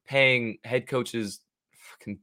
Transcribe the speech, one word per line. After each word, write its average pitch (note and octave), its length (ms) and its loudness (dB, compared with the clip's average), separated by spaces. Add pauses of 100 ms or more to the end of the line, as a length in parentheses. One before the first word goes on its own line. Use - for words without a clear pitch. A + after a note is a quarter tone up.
paying B2+ 600 2
head B2 220 -2
coaches A#2 520 -4 (320)
fucking - 520 -14